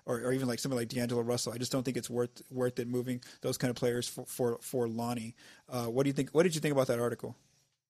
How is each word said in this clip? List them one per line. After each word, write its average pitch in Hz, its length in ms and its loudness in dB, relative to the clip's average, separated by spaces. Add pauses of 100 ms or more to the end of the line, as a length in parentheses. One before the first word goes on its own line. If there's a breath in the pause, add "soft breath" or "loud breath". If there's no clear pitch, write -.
or, 123 120 0
or 123 160 0
even, 135 140 2
like, 117 120 0
somebody 131 220 0
like 113 80 -2
D'Angelo 120 320 0
Russell. 120 320 0
I 113 40 -6
just 123 140 -4
don't 131 120 0
think 127 120 -2
it's - 140 -4
worth, 123 320 -2 (100)
worth 127 280 0
it 120 100 -2
moving 123 320 -2 (200 loud breath)
those 131 160 -2
kind 131 120 0
of 117 80 -2
players 120 320 0
for, 127 160 -10
for, 120 360 0
for 120 280 0
Lonnie. 117 460 -4 (340 loud breath)
Uh, 120 160 -4
what 120 180 2
do 139 60 2
you 139 40 2
think? 139 180 0
What 160 120 6
did 180 100 4
you 156 80 -2
think 151 120 2
about 131 140 4
that 117 120 2
article? 120 360 -2 (540)